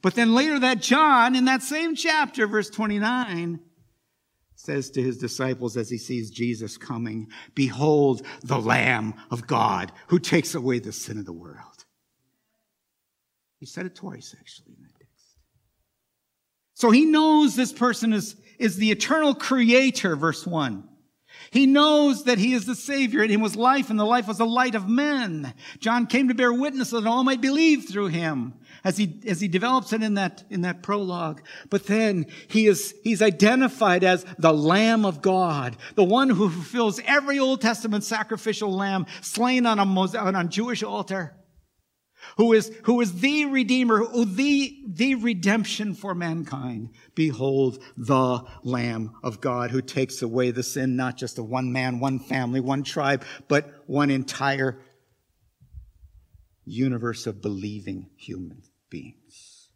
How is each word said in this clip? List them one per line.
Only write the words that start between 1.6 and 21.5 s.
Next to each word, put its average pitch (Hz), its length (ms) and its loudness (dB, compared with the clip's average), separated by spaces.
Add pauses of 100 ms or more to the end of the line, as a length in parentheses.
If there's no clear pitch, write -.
same 320 320 -4
chapter, 302 520 0
verse 208 220 -2
twenty-nine, 208 920 -4 (920)
says 143 360 -6
to 131 120 -2
his 123 160 -2
disciples 123 580 -4
as 113 140 -6
he 120 80 -8
sees 113 320 -8
Jesus 113 460 -6
coming, 113 520 -10 (260)
"Behold 139 720 2 (180)
the 127 180 -4
Lamb 113 540 0 (160)
of 120 160 -8
God 107 460 0 (160)
who 175 100 2
takes 170 360 0
away 123 240 -2
the 110 140 -10
sin 107 260 -10
of 101 60 -10
the 87 80 -14
world." 82 520 -20 (1700)
He 131 80 -20
said 175 200 -10
it 180 80 -12
twice, - 440 -18
actually, - 380 -20
in - 60 -20
that - 160 -20
text. - 380 -20 (1400)
So 233 160 4
he 277 160 8
knows 302 500 4
this 247 160 0
person 226 400 0
is, - 240 -4 (220)
is 196 180 0
the 214 140 2
eternal 285 440 2
creator, 240 800 2
verse 156 320 -2
one. 143 400 -4 (640)